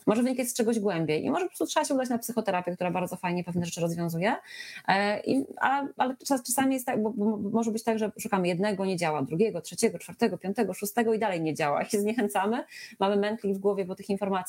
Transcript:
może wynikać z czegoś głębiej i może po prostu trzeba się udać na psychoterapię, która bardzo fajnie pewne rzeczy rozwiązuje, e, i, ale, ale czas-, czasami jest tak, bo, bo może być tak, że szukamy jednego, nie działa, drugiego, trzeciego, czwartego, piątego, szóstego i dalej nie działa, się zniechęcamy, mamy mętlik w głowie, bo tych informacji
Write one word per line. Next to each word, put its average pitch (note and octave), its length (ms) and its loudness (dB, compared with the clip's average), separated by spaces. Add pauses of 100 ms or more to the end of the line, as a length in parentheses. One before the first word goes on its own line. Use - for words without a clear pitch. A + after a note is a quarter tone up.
może A3+ 180 4
wynikać B3+ 260 0
z - 40 -6
czegoś A3+ 260 2
głębiej E3 460 0
i - 60 0
może F4 140 0
po F#4 40 -4
prostu - 160 -4
trzeba D#4 200 0
się D4 80 0
udać B3+ 160 0
na A#3+ 80 0
psychoterapię, F#3 580 -2
która F3+ 160 -2
bardzo F3+ 240 -2
fajnie F3 280 -2
pewne F3 220 -2
rzeczy E3+ 160 -4
rozwiązuje, E3+ 540 0 (520)
e, G3+ 340 2
i, C4 240 2 (120)
ale, C#4 300 2 (100)
ale C4 180 0 (120)
czas-, C4 160 2
czasami C4+ 300 2
jest C4 120 -2
tak, A3 180 0
bo, A3 120 2
bo G#3+ 220 2
może G#3+ 340 0
być A3 120 -4
tak, A3 160 2
że G#3+ 200 0
szukamy F#3+ 280 2
jednego, F#3+ 380 0
nie F#3+ 120 0
działa, D#3 240 0
drugiego, E3 400 0
trzeciego, F3 380 -2
czwartego, F3+ 380 -2
piątego, G3 360 -2
szóstego A3+ 400 0
i A3 60 0
dalej F#3+ 220 0
nie D#3+ 120 0
działa, D3+ 320 0
się G#3+ 140 0
zniechęcamy, G#3+ 640 0 (360)
mamy G3 180 2
mętlik G3+ 380 0
w G3 40 -6
głowie, G3 260 0
bo F#3 100 -6
tych - 140 -16
informacji G3 400 0